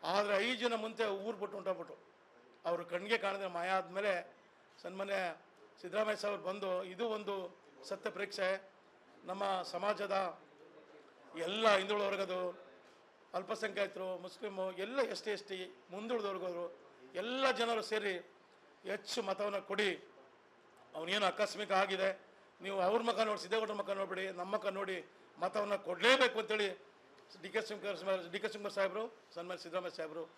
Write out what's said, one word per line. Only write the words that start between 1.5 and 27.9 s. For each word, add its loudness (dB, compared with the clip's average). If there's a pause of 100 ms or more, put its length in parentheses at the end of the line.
ಹೊಂಟೋಗ್ಬಿಟ್ರು. -4 (720)
ಅವ್ರು 0
ಕಣ್ಣಿಗೆ 0
ಕಾಣದೆ -2
ಮಾಯ -4
ಆದ್ಮೇಲೆ 0 (460)
ಸನ್ಮಾನ್ಯ -6 (680)
ಸಿದ್ದರಾಮಯ್ಯ 0
ಸಾಹೇಬ್ರು -4
ಬಂದು, -2
ಇದು -4
ಒಂದು -4 (240)
ಸತ್ಯ -6
ಪರೀಕ್ಷೆ. -2 (520)
ನಮ್ಮ 0
ಸಮಾಜದ 0 (1000)
ಎಲ್ಲ 6
ಹಿಂದುಳಿದ 4
ವರ್ಗದ, 0 (760)
ಅಲ್ಪಸಂಖ್ಯಾತರು, -2
ಮುಸ್ಲಿಮು, -6
ಎಲ್ಲ -4
ಎಸ್ 0
ಟಿ, -2
ಎಸ್ -2
ಟಿ, -10
ಮುಂದುಳಿದ -2
ವರ್ಗದವರು -4 (360)
ಎಲ್ಲ 2
ಜನರು 2
ಸೇರಿ 0 (680)
ಹೆಚ್ಚು -2
ಮತವನ್ನ 0
ಕೊಡಿ. 0 (840)
ಅವನೇನು 2
ಆಕಸ್ಮಿಕ 2
ಆಗಿದೆ, 4 (400)
ನೀವು -2
ಅವ್ರ 6
ಮುಖ 2
ನೋಡಿ, 2
ಸಿದ್ದೇಗೌಡರ 0
ಮುಖ -4
ನೋಡ್ಬೇಡಿ, -2
ನಮ್ಮ -6
ಮುಖ 2
ನೋಡಿ -2 (280)
ಮತವನ್ನ 0
ಕೊಡ್ಲೇಬೇಕು 6
ಅಂತೇಳಿ -2 (480)
ಡಿ -10
ಕೆ 0
ಶಿವಕುಮಾರ್, -2